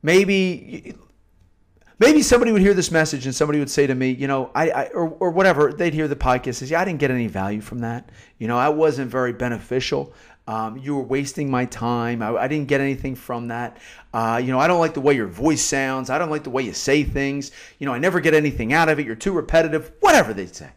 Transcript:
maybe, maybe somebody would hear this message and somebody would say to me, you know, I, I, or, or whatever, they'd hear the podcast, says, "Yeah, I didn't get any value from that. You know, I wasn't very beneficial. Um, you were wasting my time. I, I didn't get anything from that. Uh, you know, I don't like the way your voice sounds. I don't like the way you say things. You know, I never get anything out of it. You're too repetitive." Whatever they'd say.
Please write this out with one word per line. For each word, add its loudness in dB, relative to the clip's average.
maybe, 2
maybe 6
somebody 4
would 6
hear 6
this 0
message 0
and -4
somebody 2
would -2
say 2
to 0
me, 0
you -4
know, -2
I, 2
I, -2
or, -4
or -2
whatever, 4
they'd -2
hear -2
the -2
podcast, 0
says, -10
"Yeah, 0
I 0
didn't -6
get 0
any -2
value -4
from -12
that. -8
You -6
know, 0
I 2
wasn't 0
very -2
beneficial. -4
Um, -6
you -6
were -4
wasting -4
my 0
time. -4
I, -4
I 0
didn't -4
get 2
anything -4
from -10
that. -10
Uh, -2
you -2
know, 0
I 4
don't 4
like 2
the -4
way 4
your -2
voice 0
sounds. -2
I 0
don't -2
like -4
the -10
way -4
you -6
say 0
things. -4
You -6
know, -4
I -6
never 0
get 2
anything 0
out 4
of 0
it. -4
You're -6
too -4
repetitive." 0
Whatever 4
they'd -10
say. -18